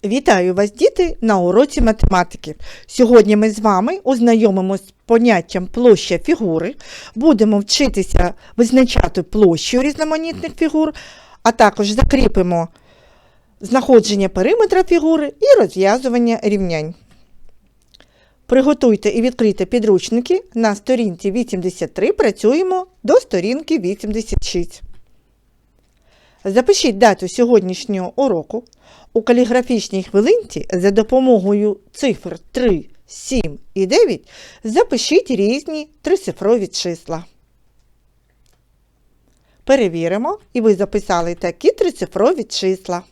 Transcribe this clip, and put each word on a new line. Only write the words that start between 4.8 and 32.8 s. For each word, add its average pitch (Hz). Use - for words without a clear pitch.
з -
поняттям 214
площа 233
фігури, 208
будемо 220
вчитися 202
визначати 240
площу 208
різноманітних 311
фігур, 311
а 226
також -
закріпимо 196
знаходження 208
периметра 370
фігури 311
і 508
розв'язування 233
рівнянь. 175
Приготуйте 254
і 226
відкрийте 220
підручники. 233
На 220
сторінці 202
вісімдесят 185
три 233
працюємо 339
до 262
сторінки 240
вісімдесят 208
шість. -
Запишіть 240
дату 196
сьогоднішнього 196
уроку. 220
У 226
каліграфічній 240
хвилинці 320
за 185
допомогою 208
цифр 190
три, 214